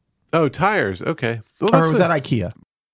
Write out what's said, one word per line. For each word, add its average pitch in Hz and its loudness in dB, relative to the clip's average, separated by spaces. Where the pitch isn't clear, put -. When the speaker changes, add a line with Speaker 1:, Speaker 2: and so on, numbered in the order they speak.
Speaker 1:
Oh, 160 2
tires. 143 -2
Okay. 117 -4
Well, - 0
Speaker 2:
Or - 4
Speaker 1:
that's 165 4
Speaker 2:
was 160 2
Speaker 1:
the 180 2
Speaker 2:
that 156 0
ikea? 104 -2